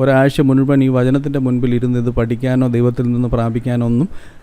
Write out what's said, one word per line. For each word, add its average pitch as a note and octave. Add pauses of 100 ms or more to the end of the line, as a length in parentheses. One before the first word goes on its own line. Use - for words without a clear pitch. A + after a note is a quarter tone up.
ഒരാഴ്ച C3+
മുഴുവൻ C3+
ഈ C3
വചനത്തിൻ്റെ C3+
മുൻപിൽ B2
ഇരുന്ന് B2
ഇത് A#2+
പഠിക്കാനോ B2
ദൈവത്തിൽ A#2+
നിന്ന് A#2+
പ്രാപിക്കാനോ A#2
ഒന്നും A#2+ (340)